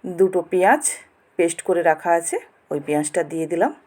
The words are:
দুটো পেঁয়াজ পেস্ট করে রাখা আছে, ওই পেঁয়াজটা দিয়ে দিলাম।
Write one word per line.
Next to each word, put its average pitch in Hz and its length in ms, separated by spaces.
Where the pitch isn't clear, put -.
দুটো 185 360
পেঁয়াজ 202 320
পেস্ট 170 280
করে 175 220
রাখা 160 300
আছে, 170 180
ওই 147 140
পেঁয়াজটা 151 360
দিয়ে 165 200
দিলাম। 185 200